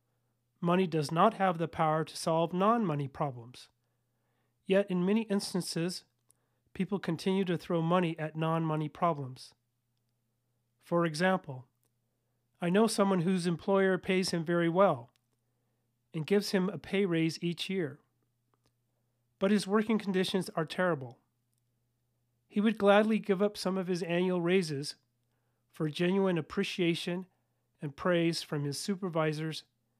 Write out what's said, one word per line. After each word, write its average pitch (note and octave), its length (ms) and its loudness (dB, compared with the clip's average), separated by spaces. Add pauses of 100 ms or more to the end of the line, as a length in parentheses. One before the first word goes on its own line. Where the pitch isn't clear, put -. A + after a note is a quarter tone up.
(600)
Money F3+ 240 2
does D#3 260 -2
not F#3+ 220 4
have F#3+ 240 0
the E3 100 -2
power D#3+ 360 0
to - 120 -10
solve E3 380 0
non-money F3+ 540 0
problems. B2+ 600 -8 (1000)
Yet G3 240 2
in F3+ 120 0
many G#3 200 2
instances, F#3 800 -4 (720)
people F#3+ 240 -2
continue F#3+ 460 -2
to F3 120 0
throw E3+ 240 -2
money E3 380 2
at D#3 160 -8
non-money D#3+ 540 -2
problems. C#3+ 640 -4 (1300)
For F3 200 0
example, E3 600 -2 (960)
I F3 80 0
know G3+ 160 6
someone G3 360 2
whose F3+ 260 0
employer F#3+ 500 2
pays F#3 320 -2
him E3 160 -2
very E3+ 240 2
well E3 400 2 (1040)
and D#3 140 -6
gives G3 240 2
him F#3 180 2
a F3 80 -8
pay G3 280 0
raise E3 360 0
each E3+ 300 -4
year. D#3+ 260 -4 (1400)
But G3 100 2
his G#3 160 4
working G#3+ 320 0
conditions F#3 580 -2
are E3 80 0
terrible. D#3 540 -2 (1300)
He G#3 140 -2
would G#3+ 160 2
gladly G#3 420 4
give G3 220 -2
up G#3 160 0
some F#3+ 200 -4
of F#3 100 -4
his F3+ 140 -2
annual F3+ 380 0
raises E3 560 -2 (800)
for D#3 160 -2
genuine F3+ 480 2
appreciation F3 880 -2 (560)
and D3 160 -8
praise E3+ 460 2
from D3 200 -4
his C#3+ 160 -4
supervisors D#3+ 840 -2 (360)